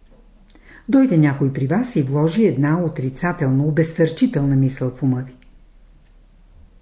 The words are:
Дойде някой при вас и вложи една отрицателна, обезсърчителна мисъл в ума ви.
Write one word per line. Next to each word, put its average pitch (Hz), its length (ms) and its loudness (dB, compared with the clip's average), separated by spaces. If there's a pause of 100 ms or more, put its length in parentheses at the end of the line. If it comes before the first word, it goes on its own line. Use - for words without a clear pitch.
(880)
Дойде 262 280 4
някой 139 360 2
при 135 140 -4
вас 220 280 -2
и 156 80 0
вложи 151 420 0
една 151 380 0
отрицателна, 135 800 -2
обезсърчителна 156 920 0
мисъл 131 360 0
в - 120 -12
ума 127 180 0
ви. 131 120 -14 (1500)